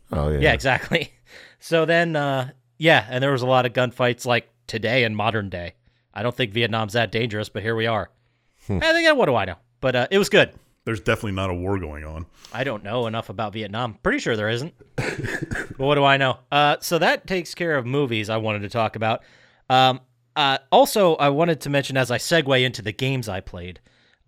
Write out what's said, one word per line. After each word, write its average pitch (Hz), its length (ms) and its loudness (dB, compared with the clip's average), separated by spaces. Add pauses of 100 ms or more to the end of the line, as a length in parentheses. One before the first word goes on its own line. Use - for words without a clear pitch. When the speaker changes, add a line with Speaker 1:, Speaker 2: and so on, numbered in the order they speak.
(100)
Speaker 1:
Oh, 78 200 0
yeah. 76 80 0
Speaker 2:
Yeah, 147 160 4
exactly. - 640 -2
<laughs> - 40 -20 (360)
So 165 260 0
then, 170 320 2
uh, 135 340 -2 (280)
yeah, 151 320 4
and 127 120 -2
there 139 100 2
was 123 100 0
a 127 40 -2
lot 127 200 4
of 120 60 -4
gunfights, 123 540 0
like, 120 220 0 (200)
today 113 360 0
and 110 120 -2
modern 107 340 -2
day. 87 240 -10 (400)
I 101 80 -8
don't 120 140 -2
think 120 160 -2
Vietnam's 110 400 -2
that 113 180 0
dangerous, 107 380 -4
but 101 140 -8
here 113 120 -2
we 113 120 -2
are. 107 240 -2 (580)
Speaker 1:
Hmm. 95 120 -2
Speaker 2:
I 320 120 2
think, 330 260 4
what 214 80 4
do 139 80 2
I 104 120 2
know? 90 100 -10 (240)
But, 127 160 0
uh, 127 140 2
it 196 80 4
was 202 100 2
good. 175 240 6 (320)
Speaker 3:
There's 113 160 -4
definitely 113 320 -2
not 95 180 -2
a 90 40 -2
war 95 260 -2
going 76 240 -10
on. 80 220 -12 (260)
Speaker 2:
I 113 100 -6
don't 117 220 -6
know 113 240 -4
enough 110 200 -6
about 104 260 -6
Vietnam. 110 400 -6 (100)
Pretty 262 160 0
sure 127 160 -2
there 107 140 0
isn't. 120 220 -4 (120)
<laughs> - 120 -16
But - 840 -8
what 139 180 2
do 143 80 4
I 139 120 6
know? 135 220 0 (140)
Uh, 147 280 4
so - 200 -2
that 240 260 2
takes 185 300 -6
care 165 200 -2
of 123 100 -2
movies 117 440 -2
I 110 60 0
wanted 107 260 -2
to 104 60 -8
talk 110 260 -2
about. 113 300 -2 (440)
Um, 131 320 4 (360)
uh, 139 220 2 (120)
also, 202 460 6
I 143 140 2
wanted 156 320 0
to 143 80 -6
mention 139 260 -2
as 131 160 0
I 120 60 0
segue 131 460 2
into 123 180 -4
the 107 100 -4
games 131 360 -4
I 95 120 -4
played, 90 400 -14 (480)